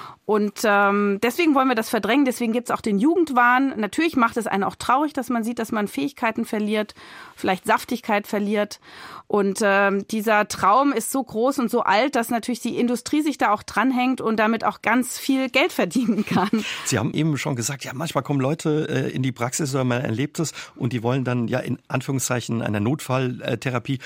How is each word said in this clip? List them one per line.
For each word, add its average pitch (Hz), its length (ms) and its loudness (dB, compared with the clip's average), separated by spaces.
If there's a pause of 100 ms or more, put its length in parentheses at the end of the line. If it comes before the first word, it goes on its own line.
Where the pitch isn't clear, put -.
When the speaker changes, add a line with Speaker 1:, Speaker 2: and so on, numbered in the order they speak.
(240)
Speaker 1:
Und, 208 380 0
ähm, 202 580 4
deswegen 277 360 2
wollen 262 100 4
wir 262 80 2
das 220 140 -2
verdrängen, 233 360 2
deswegen 233 280 0
gibt's 240 180 -2
auch - 100 -2
den 202 200 0
Jugendwahn. 269 800 4
Natürlich 311 360 0
macht 233 200 2
es 220 100 -2
einen 196 160 0
auch - 140 -2
traurig, 285 360 0
dass 262 180 -6
man 240 120 0
sieht, 240 160 -4
dass 226 140 -4
man 208 160 -2
Fähigkeiten 247 560 -4
verliert, 214 500 -2 (400)
vielleicht - 320 -2
Saftigkeit 220 600 0
verliert. 208 500 -2 (480)
Und, 196 360 0
ähm, 196 460 2
dieser 208 380 2
Traum 247 460 4
ist 233 180 -4
so 269 140 0
groß 247 340 0
und 240 120 0
so 240 120 2
alt, 226 320 2
dass 233 160 0
natürlich 233 300 -2
die - 180 -4
Industrie 247 440 0
sich 294 140 0
da 240 160 2
auch 208 120 -2
dranhängt 247 560 0
und 220 160 0
damit 220 260 2
auch - 200 -2
ganz 233 360 0
viel 262 300 0
Geld 285 240 2
verdienen 214 520 0
kann. 196 260 0 (340)
Speaker 2:
Sie 123 160 0
haben 123 140 0
eben 151 220 0
schon 139 200 -4
gesagt, 123 280 -6
ja, 131 80 -10
manchmal 139 300 -4
kommen 143 180 0
Leute, 151 480 0
äh, 131 220 -2
in - 140 -4
die 131 80 0
Praxis 131 420 -4
oder 135 100 0
man 123 180 0
erlebt 123 360 -4
es 165 140 -2 (240)
und 120 160 -4
die 120 100 -4
wollen 123 220 0
dann 123 240 -2
ja 120 100 -2
in 143 200 -4 (100)
Anführungszeichen 127 760 -2
einer 107 180 -4
Notfalltherapie 127 1300 -2